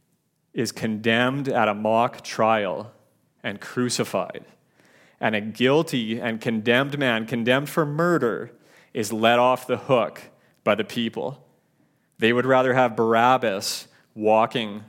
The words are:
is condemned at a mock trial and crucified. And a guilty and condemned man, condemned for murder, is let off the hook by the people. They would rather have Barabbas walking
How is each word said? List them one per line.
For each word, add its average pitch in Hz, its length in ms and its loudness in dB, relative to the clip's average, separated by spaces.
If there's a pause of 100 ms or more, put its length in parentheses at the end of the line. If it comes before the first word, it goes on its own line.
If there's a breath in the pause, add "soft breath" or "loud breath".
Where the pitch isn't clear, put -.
(540)
is 117 200 -6
condemned 117 760 -2
at 113 220 2
a 104 40 0
mock 110 480 0
trial 107 720 -2 (500)
and 101 200 -10
crucified. 117 840 -4 (800 soft breath)
And 110 140 0
a 104 60 -2
guilty 120 760 0
and 113 200 -4
condemned 120 580 0
man, 117 280 -2
condemned 123 440 0
for 160 160 0
murder, 147 640 -2 (420 soft breath)
is 110 200 -6
let 113 260 4
off 127 280 2
the 123 100 -2
hook 113 460 -2 (400 soft breath)
by 104 120 2
the 107 100 -6
people. 113 600 -8 (720)
They 113 160 2
would 123 120 2
rather 131 280 4
have 123 220 2
Barabbas 113 920 2 (280 soft breath)
walking 107 720 0